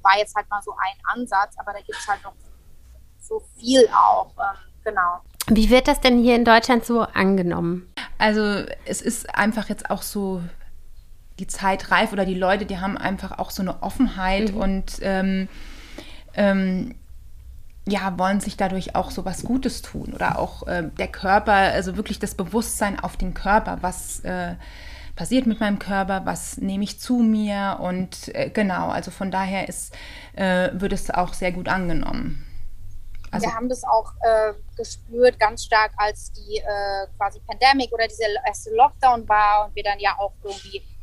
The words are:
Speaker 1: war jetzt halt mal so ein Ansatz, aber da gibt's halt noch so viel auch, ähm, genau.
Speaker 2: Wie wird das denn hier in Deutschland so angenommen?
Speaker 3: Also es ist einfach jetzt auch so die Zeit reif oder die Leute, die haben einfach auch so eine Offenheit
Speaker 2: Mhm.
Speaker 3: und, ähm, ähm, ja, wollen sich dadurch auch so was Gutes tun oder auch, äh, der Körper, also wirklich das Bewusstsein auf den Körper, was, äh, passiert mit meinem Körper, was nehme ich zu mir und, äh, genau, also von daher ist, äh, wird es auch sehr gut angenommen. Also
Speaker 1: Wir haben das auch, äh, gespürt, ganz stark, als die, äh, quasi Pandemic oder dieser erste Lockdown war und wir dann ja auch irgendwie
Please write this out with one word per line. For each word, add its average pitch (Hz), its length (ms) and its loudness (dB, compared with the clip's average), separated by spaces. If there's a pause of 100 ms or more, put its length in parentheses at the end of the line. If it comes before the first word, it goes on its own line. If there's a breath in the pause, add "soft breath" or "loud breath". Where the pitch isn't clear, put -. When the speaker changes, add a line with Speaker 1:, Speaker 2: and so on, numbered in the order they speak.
Speaker 1:
war 196 160 6
jetzt 208 200 0
halt 208 120 -4
mal 208 140 -6
so - 80 -12
ein 190 260 -4 (160)
Ansatz, 208 460 0
aber - 140 -10
da 202 80 -10
gibt's - 260 -12
halt 196 160 -2
noch 196 100 -14 (880)
so - 220 -6 (160)
viel 254 300 8
auch, - 500 4
ähm, 196 200 -4 (260)
genau. 180 360 0 (280)
Speaker 2:
Wie 220 220 6
wird 254 180 6
das 285 120 2
denn 240 220 6
hier 240 140 6
in 240 80 4
Deutschland 226 420 6
so 233 140 2
angenommen? 180 920 0 (240 loud breath)
Speaker 3:
Also 214 260 4 (420)
es - 180 -6
ist - 320 -4
einfach 208 340 2
jetzt - 220 -6
auch 196 120 -2
so 190 380 -4 (1000)
die 190 80 -8
Zeit 190 420 -2
reif 196 220 4
oder 202 120 2
die 185 100 -2
Leute, 185 300 2
die 196 140 -8
haben 190 180 -2
einfach - 420 -4
auch - 120 -6
so - 120 -6
eine 185 200 -4
Offenheit 196 720 -2
Speaker 2:
Mhm. 214 80 -4
Speaker 3:
und, 196 420 -2
ähm, 190 460 0 (840 loud breath)
ähm, 190 600 2 (920)
ja, 190 320 -2
wollen 190 220 4
sich - 160 -6
dadurch 190 380 -2
auch 180 160 0
so 180 140 -6
was 185 200 -6
Gutes 254 380 0
tun - 320 -10
oder - 240 0
auch, - 280 -4
äh, 175 180 -2 (140)
der 196 100 -2
Körper, 208 460 2
also 185 420 4
wirklich 214 220 -4
das - 160 -4
Bewusstsein 202 680 -2
auf 180 160 -6
den 180 180 -2
Körper, 196 460 2
was, - 400 -6
äh, 180 340 -4 (640 loud breath)
passiert 254 300 2
mit 220 120 2
meinem 202 220 0
Körper, 196 460 -2
was - 320 -6
nehme 196 260 -2
ich - 160 -8
zu - 140 0
mir 214 680 2
und, 185 540 -6
äh, - 160 -2
genau, 180 400 0
also 175 200 -4
von 190 220 -6
daher 190 360 -2
ist, - 240 -10 (420 loud breath)
äh, 185 400 2
wird 190 180 0
es - 180 -2
auch 175 240 0
sehr 185 160 0
gut 175 160 -4
angenommen. - 800 0 (840 soft breath)
Also 185 140 0
Speaker 1:
Wir - 80 -2
haben 233 140 -4
das 247 160 -4
auch, 226 360 2
äh, 220 320 4 (240)
gespürt, 240 640 2
ganz 220 240 2
stark, 214 320 4
als 208 360 -2
die, 208 260 -8
äh, 202 480 -4 (100)
quasi 202 320 -4
Pandemic 254 420 4
oder 226 160 0
dieser 220 200 -4 (200)
erste 214 300 -6
Lockdown 240 520 4
war 208 380 4
und 208 80 -12
wir 208 80 -6
dann 202 160 -2
ja 196 200 0
auch 202 160 -4 (100)
irgendwie 196 380 -10 (200)